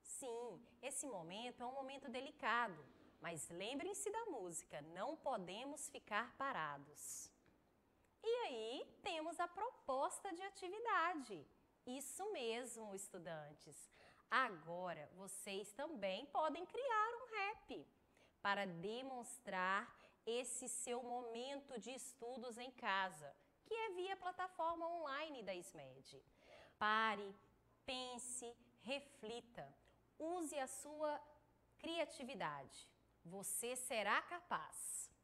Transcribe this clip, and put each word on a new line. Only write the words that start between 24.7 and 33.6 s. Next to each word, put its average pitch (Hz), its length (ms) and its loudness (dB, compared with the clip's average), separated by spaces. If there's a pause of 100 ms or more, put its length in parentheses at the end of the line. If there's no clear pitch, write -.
online 302 560 0
da 190 120 -2
smed. 135 680 -10 (560)
Pare, 214 560 6 (500)
pense, 247 680 -4 (280)
reflita. 233 840 -6 (520)
Use 320 400 0
a 262 80 2
sua 294 540 -2 (580)
criatividade. 240 1120 -2 (360)
Você 202 520 -2